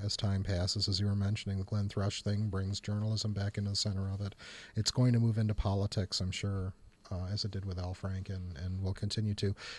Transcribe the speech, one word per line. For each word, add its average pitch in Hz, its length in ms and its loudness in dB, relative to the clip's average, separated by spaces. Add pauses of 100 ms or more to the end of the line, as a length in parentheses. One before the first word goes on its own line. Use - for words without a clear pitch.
as 98 100 -2
time 98 260 2
passes. 95 460 0
As 98 140 2
you 101 40 2
were 101 100 4
mentioning, 101 420 0
the 95 80 -2
Glenn 101 240 0
Thrush 101 320 0
thing 104 260 0
brings 95 320 -2
journalism 104 540 0
back 101 240 -2
into 101 140 0
the 95 40 -2
center 95 340 0
of 98 120 -4
it. 101 140 -4 (420)
It's 110 120 2
going 123 220 6
to 117 80 6
move 113 180 4
into 107 160 4
politics, 101 680 0
I'm 92 100 0
sure, 95 400 -2 (400)
uh, 92 180 -2
as 101 140 -2
it 101 80 -4
did 95 140 -4
with 92 120 -4
Al 90 160 -4
Franken, 92 600 -6 (100)
and 95 160 -2
will 95 120 0
continue 104 400 0
to. 98 200 0 (260)